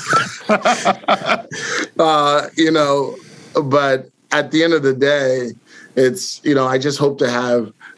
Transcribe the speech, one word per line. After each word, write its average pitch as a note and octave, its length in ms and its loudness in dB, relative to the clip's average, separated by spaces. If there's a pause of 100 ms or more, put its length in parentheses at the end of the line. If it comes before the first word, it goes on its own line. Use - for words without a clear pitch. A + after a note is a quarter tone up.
(480)
Uh, - 960 0 (540)
<laughs> - 20 0
uh, D3 560 2
you D#3+ 160 2
know, C#3+ 440 0 (480)
but C3+ 460 0 (220)
at D3 200 -2
the D#3 120 2
end E3 100 2
of D3+ 100 2
the C3+ 100 2
day, C3 580 0 (440)
it's, - 480 0
you D3 100 2
know, C3+ 140 2
I C3 100 2
just C#3 220 -2
hope C#3 200 0
to C3 100 0
have A#2+ 440 -2 (240)